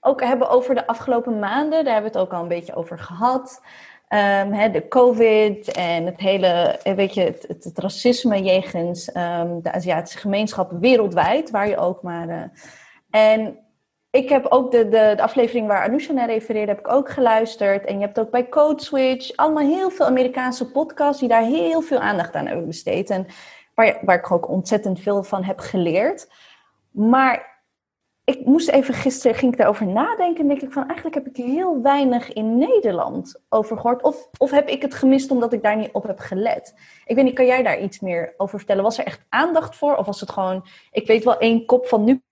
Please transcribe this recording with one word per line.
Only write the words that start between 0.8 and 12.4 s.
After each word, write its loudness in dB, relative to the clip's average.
afgelopen -2
maanden. -2
Daar 0
hebben -2
we -6
het 0
ook -12
al -6
een -8
beetje -8
over -10
gehad. -4
Ehm, 2
hè, 2
de -4
covid 4
en -2
het -8
hele, 2
eh, -2
weet -2
je, -2
het, -2
het, -12
het -12
racisme 0
jegens, -2
ehm, -4
de -6
Aziatische -4
gemeenschap -4
wereldwijd, 2
waar -2
je -2
ook -4
maar, -8
eh, -8